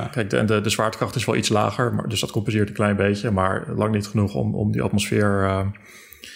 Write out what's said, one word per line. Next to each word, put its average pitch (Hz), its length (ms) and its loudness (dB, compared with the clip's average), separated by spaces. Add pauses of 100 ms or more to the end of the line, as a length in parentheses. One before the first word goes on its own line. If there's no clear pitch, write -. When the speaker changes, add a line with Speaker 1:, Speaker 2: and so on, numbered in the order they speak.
Speaker 1:
ja. - 60 -6
Speaker 2:
kijk, 107 220 -4
de, 127 80 0
en 117 80 4
de, 107 160 2
de 107 80 -2
zwaartekracht 110 460 -2
is 113 100 -2
wel 113 100 0
iets - 140 0
lager, 107 440 2
maar, 101 160 -2
dus 101 100 -2
dat - 120 -4
compenseert 107 360 0
een - 80 -12
klein 104 200 2
beetje, 101 360 2
maar 95 340 0 (100)
lang 107 180 2
niet 104 140 0
genoeg 101 260 0
om, 113 220 -2
om 107 160 0
die 107 100 0
atmosfeer, 101 600 0
eh, 95 160 0 (760)